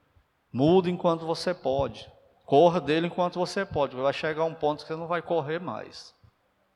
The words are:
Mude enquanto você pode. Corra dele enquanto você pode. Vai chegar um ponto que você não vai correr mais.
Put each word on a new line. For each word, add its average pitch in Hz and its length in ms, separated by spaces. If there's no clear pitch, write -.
Mude 170 380
enquanto 165 360
você 165 280
pode. 135 560
Corra 160 360
dele 156 260
enquanto 175 320
você 180 260
pode. 139 320
Vai 131 160
chegar 156 320
um 165 100
ponto 147 280
que - 60
você 160 80
não 165 100
vai 170 160
correr 160 360
mais. - 560